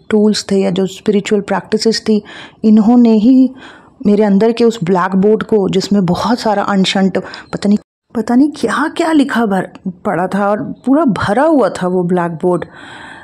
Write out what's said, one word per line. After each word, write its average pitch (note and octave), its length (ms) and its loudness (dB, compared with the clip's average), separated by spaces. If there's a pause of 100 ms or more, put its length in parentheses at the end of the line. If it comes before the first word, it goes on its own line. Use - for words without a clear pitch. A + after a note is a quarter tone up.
(100)
tools G#3 400 0
थे G3 60 0
या G3 140 0
जो F#3+ 160 -2
spiritual G3+ 540 -2
practices G#3+ 600 -4
थी, G#3+ 220 0 (420)
इन्होंने A3+ 480 4
ही B3+ 380 4 (560)
मेरे G#3 180 2
अंदर G#3 280 2
के A#3 120 0
उस A3+ 200 2
black F#3 320 0
बोर्ड G#3+ 260 2
को, G3+ 260 0
जिसमें F#3+ 380 0
बहुत G3+ 320 -2
सारा G3+ 240 -2
अनशंट, F#3+ 560 0 (340)
पता - 160 -4
नहीं, G#3 100 2 (360)
पता A#3+ 200 -2
नहीं C#4+ 160 4
क्या C4 460 -4
क्या E4 160 -2
लिखा A#3+ 340 0
भर, F#3+ 220 -2 (200)
पड़ा F3+ 380 -4
था G3 240 -2
और G#3 120 -2 (240)
पूरा C#4+ 180 2
भरा G#3+ 380 -2
हुआ C#4+ 260 2
था - 180 -6
वो F3+ 160 -2
ब्लैक F3 300 -2
बोर्ड। F3 320 -2 (600)